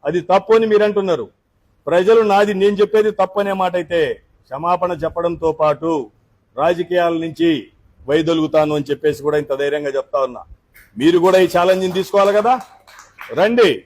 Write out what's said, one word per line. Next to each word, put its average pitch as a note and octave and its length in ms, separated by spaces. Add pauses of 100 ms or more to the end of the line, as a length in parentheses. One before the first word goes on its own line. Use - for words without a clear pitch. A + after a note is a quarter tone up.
అది D#3 160 (100)
తప్పు F#3+ 280
అని A3+ 140
మీరు G#3 160
అంటున్నారు. F#3+ 380 (640)
ప్రజలు F#3 340 (100)
నాది, G#3 300
నేను G3+ 200
చెప్పేది G#3+ 380
తప్పు F#3 240
అనే G3 180
మాట F3+ 200
అయితే E3+ 200 (500)
క్షమాపణ F3 400 (120)
చెప్పడంతో E3 560
పాటు D3+ 320 (680)
రాజకీయాల E3+ 560 (120)
నుంచి E3 260 (500)
వైదొలుగుతాను D#3 760
అని C#3 120
చెప్పేసి C#3+ 360
కూడా D3+ 160
ఇంత D3 180
ధైర్యంగా C#3+ 380
చెప్తా C#3 200 (100)
ఉన్నా. A#2 120 (560)
మీరు E3 200 (100)
కూడా F#3 180
ఈ E3+ 120
ఛాలెంజ్ని F#3 420
తీసుకోవాలి G3 400
కదా, A#3 160 (840)
రండి. A3 300 (160)